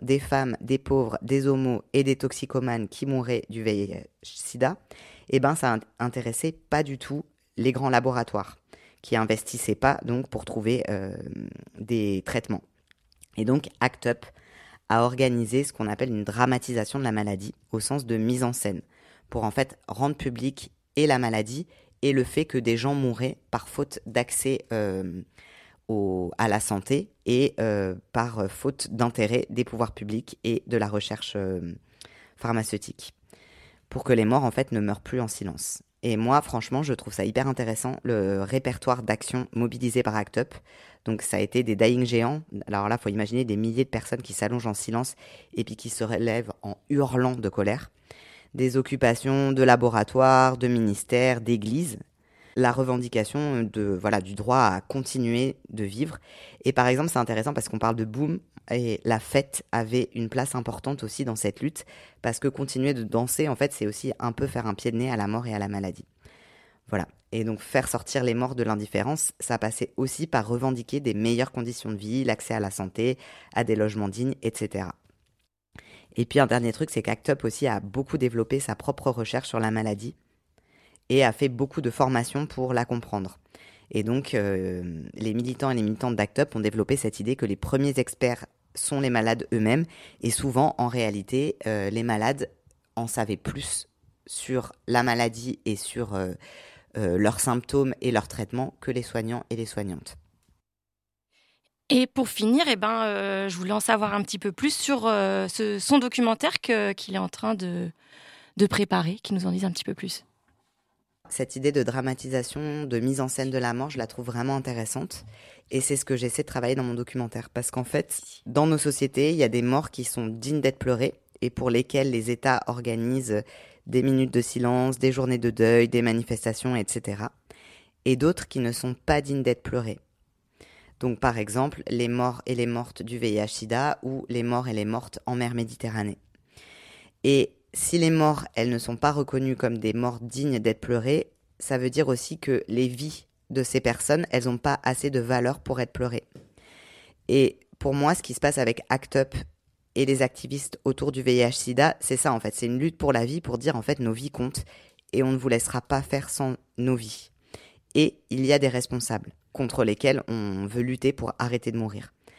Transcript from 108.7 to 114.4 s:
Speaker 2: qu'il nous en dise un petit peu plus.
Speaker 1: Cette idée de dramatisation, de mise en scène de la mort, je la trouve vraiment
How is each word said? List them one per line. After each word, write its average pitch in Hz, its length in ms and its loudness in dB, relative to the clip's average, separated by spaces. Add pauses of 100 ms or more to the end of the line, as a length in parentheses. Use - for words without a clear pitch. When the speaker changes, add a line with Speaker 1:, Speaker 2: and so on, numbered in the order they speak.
Speaker 2:
qu'il 202 140 -2
nous 185 100 -2
en 180 60 0
dise 190 140 0
un 180 40 -2
petit - 140 -6
peu 196 100 -6
plus. - 300 -10 (1080)
Speaker 1:
Cette - 260 -6
idée 139 160 2
de 143 100 4
dramatisation, 131 1000 -4
de 120 160 -2
mise 131 220 0
en 131 60 -2
scène 131 220 -2
de 131 60 -2
la 123 160 0
mort, 131 160 -4
je 147 80 -12
la 117 100 -4
trouve 120 200 -12
vraiment 123 300 -2